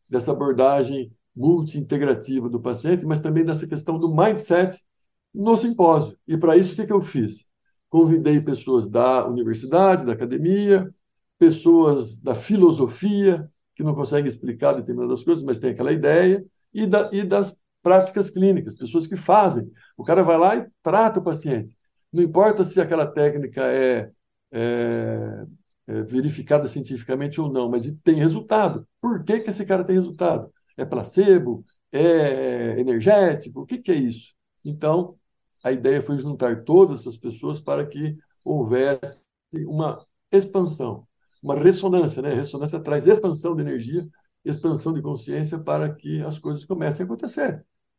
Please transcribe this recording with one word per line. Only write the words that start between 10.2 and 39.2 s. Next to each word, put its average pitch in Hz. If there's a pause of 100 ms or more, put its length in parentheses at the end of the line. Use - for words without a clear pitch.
pessoas 156
da 127
filosofia, 175 (260)
que 151
não 151
conseguem 143
explicar 127
determinadas 123
coisas, 160
mas 123
tem 127
aquela 127
ideia, 170 (300)
e, 214
da, 208
e 202
das 196 (240)
práticas 185
clínicas, 185
pessoas 156
que 190
fazem. 175 (260)
O 123
cara 180
vai 165
lá 190
e 233 (140)
trata 214
o -
paciente. 147 (360)
Não 175
importa 190
se 185
aquela 160
técnica 147
é, 127 (420)
é, 113 (420)
é 110
verificada 135
cientificamente 135
ou 147
não, 123
mas 120 (200)
tem 160
resultado. 165 (120)
Por 220
que 214
que -
esse 190
cara 185
tem 185
resultado? 170 (260)
É -
placebo? 139 (280)
É 131
energético? 147
O -
que 254
que 196
é 165
isso? 120 (300)
Então, 156 (480)
a 131
ideia 131
foi 143
juntar 127
todas 156
essas 113
pessoas 139
para 143
que 151 (260)
houvesse 135 (420)